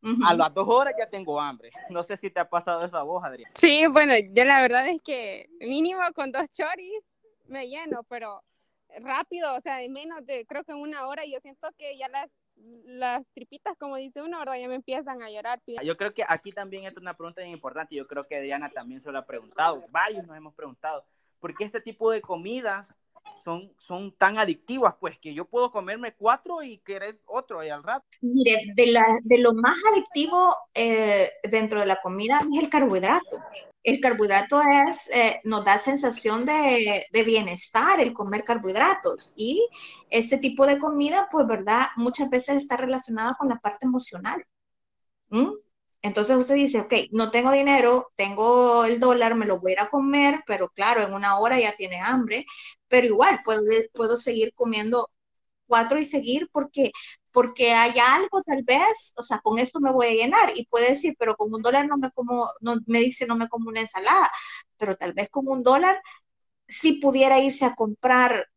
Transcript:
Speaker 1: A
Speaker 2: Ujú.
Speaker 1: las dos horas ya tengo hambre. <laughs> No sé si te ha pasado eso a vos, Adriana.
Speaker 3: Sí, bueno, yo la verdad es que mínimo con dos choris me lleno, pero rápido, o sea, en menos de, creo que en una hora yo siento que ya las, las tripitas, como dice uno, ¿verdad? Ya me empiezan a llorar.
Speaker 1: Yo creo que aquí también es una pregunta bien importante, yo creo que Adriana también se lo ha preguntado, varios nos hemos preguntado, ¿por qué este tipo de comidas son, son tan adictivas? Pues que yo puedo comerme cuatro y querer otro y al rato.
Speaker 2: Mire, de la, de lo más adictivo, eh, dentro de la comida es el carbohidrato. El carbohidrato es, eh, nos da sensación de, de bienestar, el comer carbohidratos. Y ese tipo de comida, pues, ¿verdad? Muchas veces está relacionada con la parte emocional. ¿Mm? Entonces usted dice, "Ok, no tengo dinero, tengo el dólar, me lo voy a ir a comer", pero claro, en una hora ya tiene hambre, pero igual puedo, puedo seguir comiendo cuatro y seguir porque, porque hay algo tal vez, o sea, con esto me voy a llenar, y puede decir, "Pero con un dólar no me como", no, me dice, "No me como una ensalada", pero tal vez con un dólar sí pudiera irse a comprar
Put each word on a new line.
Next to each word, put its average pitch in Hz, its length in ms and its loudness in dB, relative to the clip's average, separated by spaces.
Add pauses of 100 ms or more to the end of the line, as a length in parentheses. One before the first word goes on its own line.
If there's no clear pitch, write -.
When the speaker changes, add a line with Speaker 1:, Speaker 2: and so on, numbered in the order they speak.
Speaker 1:
A 214 60 -8
Speaker 2:
Ujú. 226 280 2
Speaker 1:
las 156 180 0
dos 196 140 -2
horas 262 300 2
ya 220 100 -6
tengo 170 320 -8
hambre. 127 320 -10
<laughs> - 180 -20
No 175 120 -6
sé 202 140 -10
si 190 140 -10
te 180 100 -6
ha 165 80 -2
pasado 170 360 -4
eso 175 120 -8
a 151 60 -4
vos, 175 220 -8
Adriana. 127 340 -16
Speaker 3:
Sí, 311 280 6
bueno, 285 280 4 (180)
yo 240 120 6
la 277 180 6
verdad 254 260 2
es 330 140 -4
que 240 460 -10 (120)
mínimo 320 400 -4 (140)
con 269 160 -8
dos 269 220 -6
choris 370 500 -10 (460)
me 262 200 -14
lleno, 294 400 -12
pero 220 340 -16 (580)
rápido, 285 560 -6
o - 40 -8
sea, 262 220 -10
en 247 100 -14
menos 302 340 -16
de, 254 200 -10
creo 285 180 -12
que 320 80 -16
en 294 60 -12
una 294 300 -12
hora 302 180 -10
yo 269 140 -12
siento 277 360 -16
que 285 220 -14
ya 262 100 -10
las, 269 220 -10 (540)
las 247 380 -8 (120)
tripitas, - 440 -14
como 277 180 -12
dice 269 260 -14
uno, 339 160 -12
¿verdad? 262 220 -10
Ya 247 80 -12
me 254 80 -8
empiezan 262 460 -10
a 220 80 -16
llorar. 220 300 -10 (240)
Speaker 1:
Yo 170 120 -4
creo 208 180 -8
que 220 120 -6
aquí 165 260 -4
también 190 320 -14
es 190 120 -18
una 180 180 -16
pregunta 170 260 -18
bien 175 120 -16
importante, 151 420 -14
yo 139 120 -10
creo 139 200 -12
que 151 100 -12
Adriana 139 340 -10
también 127 300 -16
se 147 100 -18
lo 135 80 -8
ha 131 80 -12
preguntado, 135 640 -4
varios 190 360 -4
nos 156 100 -20
hemos 156 180 -20
preguntado, 151 500 -12 (360)
¿por 170 160 -14
qué 208 80 -8
este 214 160 -10
tipo 220 300 -4
de 220 100 -2
comidas 202 760 -10 (500)
son, 175 320 -12
son 190 360 -14
tan 202 260 0
adictivas? 214 600 -2
Pues 170 180 -8
que 151 160 -16
yo 165 100 -10
puedo 240 260 -2
comerme 214 440 -10
cuatro 262 480 -2
y 233 160 -16
querer 196 480 -14
otro 214 360 -10
y 156 60 -10
al 147 140 -10
rato. 247 240 -8 (140)
Speaker 2:
Mire, 240 420 2 (120)
de 240 120 6
la, 233 180 6 (180)
de 240 160 4
lo 240 140 6
más 240 240 2 (160)
adictivo, 349 640 2 (180)
eh, 220 560 2 (120)
dentro 214 380 0
de 202 60 0
la 190 100 2
comida 208 440 -2 (120)
es 302 100 2
el 285 80 -2
carbohidrato. 240 680 2 (460)
El 269 180 0
carbohidrato 214 600 2
es, 285 480 4
eh, 233 340 2
nos 214 200 -2
da 208 140 4
sensación 240 680 -2
de, 247 680 0
de 226 100 2
bienestar, 226 800 2
el 233 140 2
comer 208 280 -6
carbohidratos. 226 960 -2
Y 311 320 0 (420)
ese 233 280 0
tipo 269 280 2
de 277 140 4
comida, 302 500 0
pues, 285 160 4
¿verdad? 220 480 0
Muchas 247 340 -2
veces 254 280 0
está 277 200 -2
relacionada 254 600 -4
con 285 100 -2
la 247 120 -4
parte 208 260 -6
emocional. 247 580 -4 (840)
¿Mm? 262 240 0 (500)
Entonces 208 340 0
usted 254 200 2
dice, 277 240 2
"Ok, 220 140 -2 (180)
no 220 180 0
tengo 240 220 2
dinero, 262 640 4
tengo 233 680 4
el 233 160 0
dólar, 240 360 4
me 220 100 0
lo 185 140 0
voy 185 120 0
a - 20 2
ir 190 60 -2
a 208 80 0
comer", 285 580 2
pero 185 240 -4
claro, 220 320 0
en 196 120 -4
una 202 240 0
hora 240 220 2
ya 214 160 0
tiene 185 240 -10
hambre, 240 460 -2 (420)
pero 247 180 4
igual 240 380 4
puedo, 220 180 0 (300)
puedo 226 240 0
seguir 233 380 -2
comiendo 226 560 -2 (560)
cuatro 233 320 2
y 302 80 -2
seguir 285 460 -2
porque, 285 400 -2 (400)
porque 240 420 2
hay 233 240 4
algo 359 440 2
tal 277 200 -2
vez, 349 540 2
o 240 60 -10
sea, 233 180 -4
con 220 180 0
esto 254 220 -2
me 269 120 2
voy 240 160 4
a 226 40 2
llenar, 285 440 2
y 240 100 -6
puede 233 240 2
decir, 294 280 -2
"Pero 220 180 0
con 214 160 -4
un 220 100 -6
dólar 269 260 2
no 285 100 0
me 262 140 -4
como", 240 360 -4 (120)
no, 233 160 -2 (100)
me 233 140 2
dice, 247 260 0
"No 233 100 -2
me 233 120 -4
como 233 200 -8
una 220 120 -6
ensalada", 349 500 2 (480)
pero 202 180 -2
tal 175 160 -6
vez 202 180 -4
con 269 180 -4
un 262 160 -2
dólar 359 360 4 (680)
sí - 260 2
pudiera 269 460 6
irse 269 240 0
a 254 100 2
comprar 240 840 2